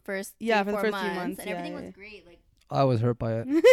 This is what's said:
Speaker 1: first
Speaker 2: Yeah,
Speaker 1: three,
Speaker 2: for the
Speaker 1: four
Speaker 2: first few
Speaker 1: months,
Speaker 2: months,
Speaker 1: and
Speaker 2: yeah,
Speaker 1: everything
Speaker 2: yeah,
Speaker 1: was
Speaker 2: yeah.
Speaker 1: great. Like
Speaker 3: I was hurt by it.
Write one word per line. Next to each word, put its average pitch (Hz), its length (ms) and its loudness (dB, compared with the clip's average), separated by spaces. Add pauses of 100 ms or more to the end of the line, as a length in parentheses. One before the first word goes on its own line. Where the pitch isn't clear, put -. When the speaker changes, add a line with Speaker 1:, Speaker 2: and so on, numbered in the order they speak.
Speaker 1:
first 196 340 -8
Speaker 2:
Yeah, 214 240 2
Speaker 1:
three, 202 80 -2
Speaker 2:
for - 0 -
the - 60 -
Speaker 1:
four 214 140 0
Speaker 2:
first 196 120 -4
few 180 100 -2
Speaker 1:
months, 180 60 -4
Speaker 2:
months, 180 220 -6
Speaker 1:
and - 80 -10
Speaker 2:
yeah, 180 80 -4
Speaker 1:
everything 175 160 -8
Speaker 2:
yeah, 180 60 -10
Speaker 1:
was 180 80 -12
Speaker 2:
yeah. 185 40 -16
Speaker 1:
great. 196 340 -20
Like 175 140 -20 (320)
Speaker 3:
I 139 140 0
was 123 160 2
hurt 120 180 0
by 113 220 -4
it. - 60 -8 (260)